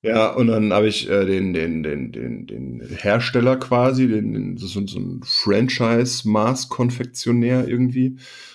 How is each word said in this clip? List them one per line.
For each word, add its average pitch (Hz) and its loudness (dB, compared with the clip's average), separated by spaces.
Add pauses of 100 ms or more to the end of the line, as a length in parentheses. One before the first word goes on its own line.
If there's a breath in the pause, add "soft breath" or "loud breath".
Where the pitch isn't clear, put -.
Ja, 110 2
und 117 2
dann 107 2
hab 104 4
ich, 101 0
äh, 98 2
den, 95 0
den, 80 -2
den, 71 -4
den, 58 -8
den 60 -10
Hersteller 120 0
quasi, 127 2
den, 107 0
den, 95 -6
das - -12
ist 95 -10
so 101 -4
ein, 98 -4
so 95 -10
ein 90 -8
Franchise-Maßkonfektionär 120 0
irgendwie, 127 0 (380 loud breath)